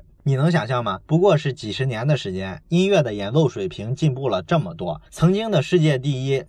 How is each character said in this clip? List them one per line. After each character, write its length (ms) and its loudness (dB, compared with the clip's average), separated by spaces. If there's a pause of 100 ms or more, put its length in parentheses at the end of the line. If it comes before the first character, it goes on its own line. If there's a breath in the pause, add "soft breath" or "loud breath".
(220)
你 140 0
能 160 2
想 160 0
象 160 -2
吗？ 220 -4
不 120 2
过 180 6
是 160 -2
几 200 -8
十 140 -4
年 200 -4
的 100 2
时 160 -6
间， 360 -8
音 180 4
乐 160 4
的 100 -2
演 200 -6
奏 160 4
水 200 -6
平 280 -6
进 180 0
步 140 -4
了 140 0
这 180 0
么 140 -6
多， 260 -8 (100)
曾 220 2
经 180 -2
的 120 2
世 180 2
界 180 2
第 300 -4
一， 200 0